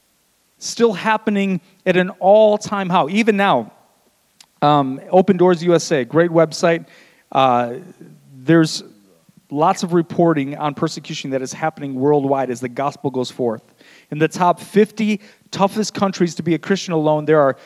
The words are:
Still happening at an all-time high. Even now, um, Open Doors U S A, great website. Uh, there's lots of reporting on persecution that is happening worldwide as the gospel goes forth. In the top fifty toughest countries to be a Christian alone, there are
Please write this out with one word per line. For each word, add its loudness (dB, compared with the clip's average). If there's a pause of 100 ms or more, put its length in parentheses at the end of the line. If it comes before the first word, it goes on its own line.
(580)
Still -2
happening -2 (240)
at 2
an 2
all-time 2
high. 2
Even 2
now, 0 (920)
um, 2 (100)
Open 4
Doors 2
U 2
S 0
A, 0
great 0
website. 0 (460)
Uh, 0 (680)
there's 2 (680)
lots 0
of -4
reporting 2
on -4
persecution -8
that -2
is -8
happening -8
worldwide 0
as -6
the -8
gospel -6
goes -6
forth. -4 (480)
In -8
the 2
top 0
fifty 0 (320)
toughest -2
countries -2
to -10
be 0
a -6
Christian -4
alone, 0
there 4
are 2